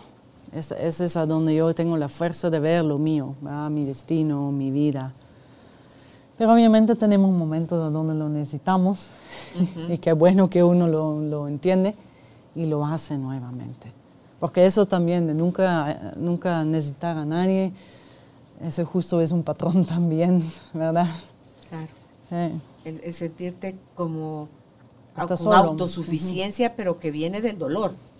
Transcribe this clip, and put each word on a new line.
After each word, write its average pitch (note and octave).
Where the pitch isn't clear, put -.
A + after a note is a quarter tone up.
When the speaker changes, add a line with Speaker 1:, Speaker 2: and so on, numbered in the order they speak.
Speaker 1:
es, D3+
ese E3
es E3+
a D#3+
donde D#3+
yo D#3+
tengo E3
la D3
fuerza E3+
de D#3+
ver E3
lo D3
mío, D3
¿va? D3
Mi D3+
destino, C#3+
mi C#3
vida. C#3
Pero A3+
obviamente A3+
tenemos G3+
momentos D#3+
donde D#3
lo D#3
necesitamos, F3+
Speaker 2:
Ujú. F3
Speaker 1:
<laughs> -
y E3
qué E3+
bueno F3+
que F3
uno F3
lo, D#3
lo D3
entiende F#3
y E3
lo D3+
hace D3+
nuevamente. B2
Porque F3+
eso F#3+
también F3
de D3+
nunca, E3
nunca F3
necesitar D#3
a D3+
nadie, F#3
eso E3
justo F3
es D#3+
un E3+
patrón E3+
<laughs> F3
también, E3+
¿verdad? D#3+
Speaker 2:
Claro. D#3+
Speaker 1:
Sí. E3+
Speaker 2:
El, D#3+
el E3+
sentirte F3+
como D#3
Speaker 1:
Estás -
Speaker 2:
au-, F3
con F3+
Speaker 1:
solo. E3
Speaker 2:
autosuficiencia, F3+
Speaker 1:
Ujú. A#3
Speaker 2:
pero F3+
que D#3
viene E3
del G#3+
dolor. E3